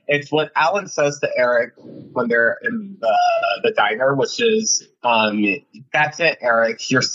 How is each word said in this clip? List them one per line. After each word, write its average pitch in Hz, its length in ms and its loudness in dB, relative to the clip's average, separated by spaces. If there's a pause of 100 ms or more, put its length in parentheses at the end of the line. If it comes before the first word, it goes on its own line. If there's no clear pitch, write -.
it's 143 220 -2
what 151 260 0
Alan 175 320 0
says 147 320 -2
to 143 160 -2
Eric 123 400 2
when - 520 -6
they're 117 340 2
in 101 380 -8
the, - 160 2 (460)
the 117 80 2
diner, 113 440 0
which - 280 -2
is, 214 440 0 (180)
um, 107 380 2 (500)
"That's 151 280 0
it, 156 220 2
Eric. 113 480 0
You're, 127 120 2 (120)